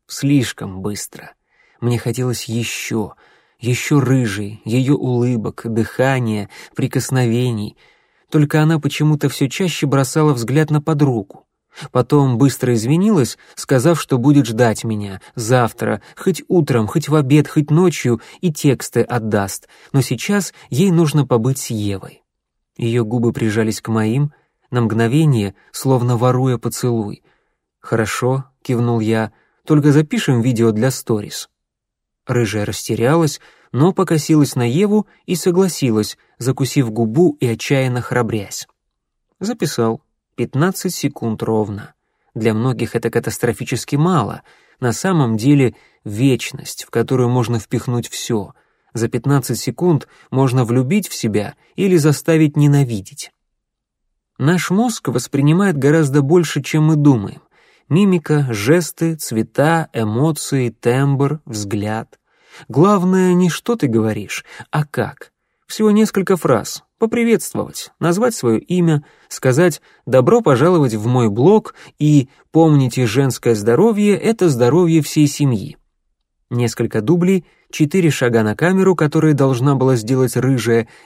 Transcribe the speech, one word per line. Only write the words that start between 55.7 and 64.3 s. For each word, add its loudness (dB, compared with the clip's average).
гораздо 2
больше, 0
чем 0
мы 2
думаем. 0
Мимика, 2
жесты, 0
цвета, -2
эмоции, -2
тембр, 0
взгляд. -8
Главное 2
не 2
что -4
ты -2
говоришь, -4